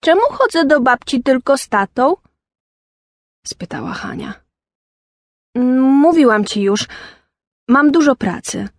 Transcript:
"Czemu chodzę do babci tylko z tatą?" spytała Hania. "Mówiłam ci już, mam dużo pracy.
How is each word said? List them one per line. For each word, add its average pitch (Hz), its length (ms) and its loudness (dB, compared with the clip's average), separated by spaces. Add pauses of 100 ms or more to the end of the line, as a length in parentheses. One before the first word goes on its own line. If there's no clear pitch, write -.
"Czemu 339 200 2
chodzę 466 440 0
do 285 160 2
babci 247 420 -2
tylko 269 360 0
z - 100 -12
tatą?" 247 480 0 (1300)
spytała - 460 -12
Hania. - 420 -12 (1700)
"Mówiłam 277 420 4
ci 202 180 -6
już, 196 240 -2 (840)
mam 277 240 2
dużo 294 240 2
pracy. 202 520 -8 (100)